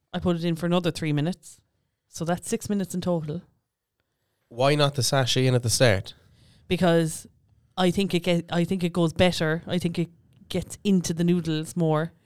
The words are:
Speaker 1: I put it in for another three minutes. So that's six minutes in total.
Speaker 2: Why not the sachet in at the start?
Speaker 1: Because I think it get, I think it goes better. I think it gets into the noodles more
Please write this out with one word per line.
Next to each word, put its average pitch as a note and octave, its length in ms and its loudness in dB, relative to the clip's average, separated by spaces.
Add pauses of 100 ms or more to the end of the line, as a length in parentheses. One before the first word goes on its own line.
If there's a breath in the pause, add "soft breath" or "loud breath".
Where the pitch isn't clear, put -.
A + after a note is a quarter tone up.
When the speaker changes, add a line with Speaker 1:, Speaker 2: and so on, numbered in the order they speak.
(120)
Speaker 1:
I F3+ 60 -4
put F3 180 0
it E3 80 -6
in E3+ 120 0
for E3+ 100 -8
another F3 240 0
three D#3 220 -4
minutes. D3 480 -4 (480)
So - 160 -8
that's F3 240 -4
six A3 220 -4
minutes G3+ 240 -2
in F#3 80 -4
total. E3 400 -4 (1080)
Speaker 2:
Why C3+ 260 2
not C#3+ 200 2
the B2+ 80 -2
sachet C3 440 2
in B2+ 80 4
at A#2+ 80 2
the A#2 80 -2
start? G#2+ 440 2 (540 soft breath)
Speaker 1:
Because E3+ 580 0 (500)
I F#3 140 2
think F#3+ 240 0
it E3+ 60 2
get, E3+ 300 0
I E3+ 140 0
think F3+ 200 -2
it E3+ 80 -2
goes E3+ 200 2
better. E3+ 540 2
I F3+ 120 -2
think E3+ 200 -4
it E3 100 -2 (400)
gets - 360 -6
into F#3 280 2
the E3 120 -2
noodles D#3+ 520 0
more D#3+ 360 0 (140)